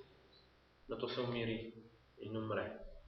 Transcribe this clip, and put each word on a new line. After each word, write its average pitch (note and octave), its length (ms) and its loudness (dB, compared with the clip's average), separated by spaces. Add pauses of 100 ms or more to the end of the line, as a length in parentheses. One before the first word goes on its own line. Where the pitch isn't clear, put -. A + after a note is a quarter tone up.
(880)
nato A#2 200 0
se B2+ 140 2
umiri A2+ 520 2 (440)
in G#2+ 200 -2
umre. A2 280 2 (420)